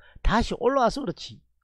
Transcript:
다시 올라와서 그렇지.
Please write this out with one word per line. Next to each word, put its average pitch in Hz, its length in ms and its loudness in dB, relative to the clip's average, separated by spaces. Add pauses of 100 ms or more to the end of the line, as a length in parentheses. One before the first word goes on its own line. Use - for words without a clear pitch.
(220)
다시 214 360 2
올라와서 262 440 2
그렇지. - 380 -10 (240)